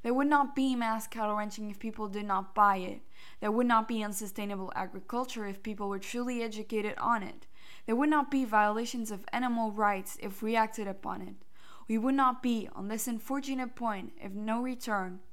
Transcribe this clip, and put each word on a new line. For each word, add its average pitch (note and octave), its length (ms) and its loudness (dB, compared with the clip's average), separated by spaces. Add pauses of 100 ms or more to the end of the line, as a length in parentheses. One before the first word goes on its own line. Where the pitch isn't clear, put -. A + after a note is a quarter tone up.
there A#3 120 2
would C#4+ 140 6
not C#4+ 260 4
be C4 220 2
mass A3 320 0
cattle G#3+ 280 0
ranching G#3 340 -4
if G3+ 100 -8
people G#3+ 260 -4
did G#3 200 -4
not G3 280 0
buy G3+ 220 8
it. F#3+ 240 -4 (400)
There G#3+ 100 2
would A#3+ 160 4
not A3+ 220 6
be A3 160 0
unsustainable G3+ 720 -4
agriculture G#3+ 720 -4
if G3 160 -6
people G#3 260 -4
were G3 100 -2
truly A#3+ 440 -2
educated G#3+ 560 -2
on A3 240 2
it. - 240 -10 (400)
There A3+ 100 2
would D4 140 4
not D4 200 4
be C4+ 140 2
violations G#3+ 680 2
of G3+ 220 -6
animal A#3 400 0
rights G3+ 480 2
if G3 220 -8
we A3 120 2
acted A3 320 2
upon G3 360 -6
it. F#3 120 -10 (540)
We A3 100 4
would B3+ 160 4
not B3+ 280 4
be A#3 340 2
on G3 120 -6
this A3 200 -4
unfortunate C4 680 -4
point G#3+ 380 -4 (100)
of F#3+ 120 -8
no A3 280 0
return G#3 580 -2 (120)